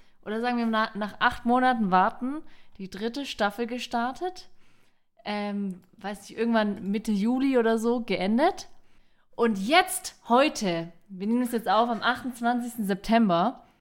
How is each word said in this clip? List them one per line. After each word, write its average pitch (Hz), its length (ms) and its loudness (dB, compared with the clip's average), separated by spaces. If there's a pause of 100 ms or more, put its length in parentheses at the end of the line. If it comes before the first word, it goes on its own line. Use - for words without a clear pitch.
(260)
oder 214 160 -4
sagen 240 160 -2
wir 233 80 0
na-, 220 280 0
nach 202 260 -6
acht 240 260 0
Monaten 240 440 2
warten, 226 520 2 (360)
die 190 120 -12
dritte 233 340 -6
Staffel 220 420 -2
gestartet. 247 840 -6 (760)
Ähm, 202 560 -4 (180)
weiß 196 300 -10
nicht, - 100 -18
irgendwann 214 520 2
Mitte 220 220 -2
Juli 254 440 2
oder 226 220 4
so 233 220 0
geendet. 226 680 0 (680)
Und 226 200 2
jetzt, 302 600 0 (120)
heute, 202 640 2 (160)
wir 196 200 -8
nehmen 240 140 2
es 233 100 -2
jetzt 220 160 -2
auf, 220 200 4
am 226 140 -4
achtundzwanzigsten 240 840 -2
September, 202 760 2 (180)